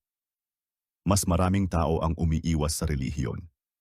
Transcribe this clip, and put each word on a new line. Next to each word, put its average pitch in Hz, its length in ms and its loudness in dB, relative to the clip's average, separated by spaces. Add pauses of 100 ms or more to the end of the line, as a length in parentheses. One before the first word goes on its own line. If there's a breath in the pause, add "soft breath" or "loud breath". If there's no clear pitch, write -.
(1040)
Mas 101 200 2
maraming 92 440 2
tao 82 360 0
ang 82 120 0
umiiwas 80 600 0
sa - 80 -4
relihiyon. 65 560 -4 (400)